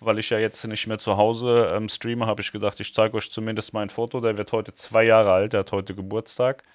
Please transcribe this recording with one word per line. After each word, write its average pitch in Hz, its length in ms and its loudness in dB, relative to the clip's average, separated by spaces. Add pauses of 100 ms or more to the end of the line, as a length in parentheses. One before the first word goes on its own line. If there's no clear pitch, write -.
weil 107 180 0
ich 110 120 -4
ja 110 80 0
jetzt 110 280 -4
nicht 107 200 -6
mehr 110 100 -4
zu 101 220 0
Hause, 117 560 4
ähm, 107 160 -2
streame, 117 340 -4
hab 104 160 -2
ich - 120 -8
gedacht, 104 280 -4
ich - 140 -10
zeig 110 180 2
euch 107 180 -6
zumindest 110 440 -8
mein 104 160 -4
Foto. 117 320 -6
Der 110 160 0
wird 104 140 -6
heute 110 200 -10
zwei 110 320 2
Jahre 110 260 6
alt, 98 220 4
der 104 80 2
hat - 120 -6
heute 98 220 -4
Geburtstag. 110 680 -4 (100)